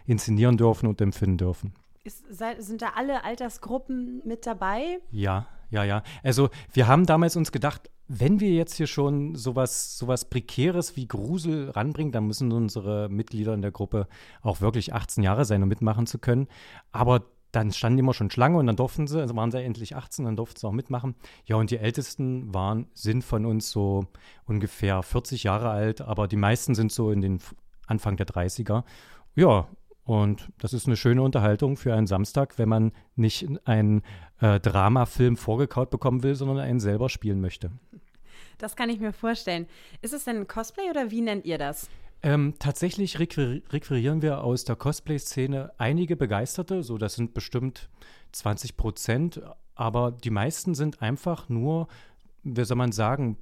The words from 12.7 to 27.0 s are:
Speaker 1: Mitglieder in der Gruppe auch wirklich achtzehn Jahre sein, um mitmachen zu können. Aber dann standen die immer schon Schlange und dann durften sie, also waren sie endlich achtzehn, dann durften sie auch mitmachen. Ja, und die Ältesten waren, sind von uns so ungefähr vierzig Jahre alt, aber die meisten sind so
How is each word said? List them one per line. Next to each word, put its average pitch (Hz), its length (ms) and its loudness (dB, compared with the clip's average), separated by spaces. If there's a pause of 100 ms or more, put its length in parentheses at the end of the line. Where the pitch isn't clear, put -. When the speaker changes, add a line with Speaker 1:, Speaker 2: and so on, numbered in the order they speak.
Speaker 1:
Mitglieder 107 460 -2
in 101 80 -2
der 101 80 -2
Gruppe 101 360 -2 (360)
auch 104 180 -2
wirklich 113 320 0
achtzehn - 300 -2
Jahre 104 240 4
sein, 101 160 4
um 98 60 4
mitmachen 110 380 2
zu - 120 -6
können. 123 300 2 (420)
Aber 120 340 4 (280)
dann 107 200 2
standen 120 240 2
die 135 40 6
immer 131 120 4
schon 101 180 0
Schlange 147 280 6
und 135 80 4
dann 110 100 4
durften 131 300 0
sie, 147 120 -2
also 120 180 -2
waren 113 140 0
sie 127 120 -2
endlich 117 340 -6
achtzehn, 135 300 -8
dann 110 100 -2
durften 117 220 -6
sie 110 100 -4
auch 98 40 -2
mitmachen. 123 420 -4 (320)
Ja, 113 100 2
und 110 140 2
die 117 80 0
Ältesten 127 760 -4
waren, 101 400 -2
sind 117 320 -2
von 110 220 0
uns 110 240 -2
so 98 380 0 (360)
ungefähr 98 580 -2
vierzig - 420 -4
Jahre 107 260 0
alt, 107 320 0
aber 107 260 -2
die 104 80 -2
meisten 113 380 2
sind 110 180 2
so 107 200 2